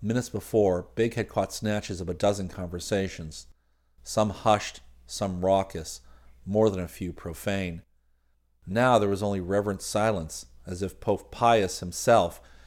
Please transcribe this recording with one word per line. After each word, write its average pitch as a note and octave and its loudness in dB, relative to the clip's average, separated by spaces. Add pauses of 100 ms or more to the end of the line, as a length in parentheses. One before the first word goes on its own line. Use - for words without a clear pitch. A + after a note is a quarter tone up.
minutes A2+ -2
before, G2 2
Big A#2 0
had A2 -2
caught G2 -2
snatches G#2 -4
of F2 -6
a F2+ -4
dozen G2+ 0
conversations, F2+ -6 (580)
some G#2+ 0
hushed, - 0 (260)
some F#2 -4
raucous, F#2+ 0 (440)
more G#2 4
than F#2 -4
a F2 -4
few F2 -8
profane. F2 -6 (840)
Now A#2+ 4
there G2+ 4
was G2 0
only G2+ 0
reverent G2 0
silence, G#2 -2 (200)
as F#2 -8
if - -8
Pope - -2
Pius A2+ 4
himself F2+ 2 (260)